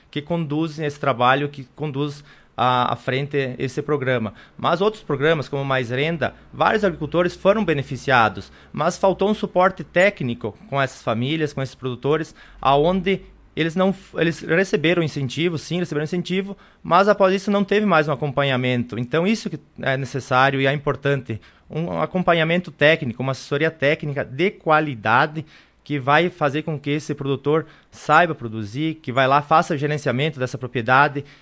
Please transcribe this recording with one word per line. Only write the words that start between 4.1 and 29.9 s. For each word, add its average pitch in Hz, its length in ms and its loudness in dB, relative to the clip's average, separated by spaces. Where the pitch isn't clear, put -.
Mas 165 240 0
outros 214 240 -2
programas, 147 440 0
como 139 160 -4
Mais 131 260 0
Renda, 139 440 -2
vários 196 300 0
agricultores 170 540 -2
foram 208 280 2
beneficiados, 127 840 0
mas 165 260 -2
faltou 196 320 2
um 214 40 0
suporte 185 500 0
técnico 139 760 0
com 139 140 0
essas - 180 -4
famílias, 139 520 -2
com 135 100 -6
esses 127 140 -10
produtores, 139 580 -4
aonde 180 600 2
eles 160 220 -2
não 190 140 4
f-, - 280 -8
eles 165 220 0
receberam 175 640 0
incentivo, 147 560 -2
sim, 160 200 -6
receberam 156 260 -4
incentivo, 180 520 -4
mas 175 240 4
após 196 280 4
isso 196 160 -2
não 202 120 4
teve 202 240 2
mais 156 220 4
um 156 40 0
acompanhamento. 127 840 0
Então, 156 280 0
isso 220 220 -2
que 151 120 -10
é 135 160 -2
necessário 135 640 0
e 135 60 2
é 135 60 2
importante, 139 680 -4
um 170 300 -4
acompanhamento 170 720 0
técnico, 147 500 2
uma 135 100 -2
assessoria 147 380 -2
técnica 147 540 -2
de 135 260 -2
qualidade, 151 960 0
que 147 140 -4
vai 147 300 2
fazer 147 340 -2
com 156 160 -6
que 143 120 -6
esse 147 240 -4
produtor 143 520 -2
saiba 160 440 2
produzir, 117 640 -6
que 147 140 -10
vai 131 160 2
lá, 139 160 4
faça 160 340 2
gerenciamento 143 640 -2